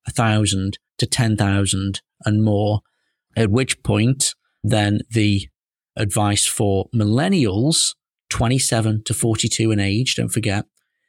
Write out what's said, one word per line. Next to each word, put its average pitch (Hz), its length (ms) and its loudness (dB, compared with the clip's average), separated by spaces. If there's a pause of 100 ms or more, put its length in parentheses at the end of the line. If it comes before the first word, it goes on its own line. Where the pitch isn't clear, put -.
a - 40 -8
thousand 101 680 0 (200)
to - 80 0
ten 110 300 0
thousand 98 640 0 (240)
and 107 200 2
more, 107 360 0 (560)
at 113 140 2
which 123 320 0
point 113 520 0 (300)
then 104 360 0 (100)
the 104 380 0 (480)
advice 101 500 0
for 98 480 0
millennials, 120 1000 0 (340)
twenty-seven 113 760 0
to 113 100 -6
forty-two 113 560 0
in 104 80 0
age, 101 380 0
don't 117 120 -2
forget, 107 360 -4 (440)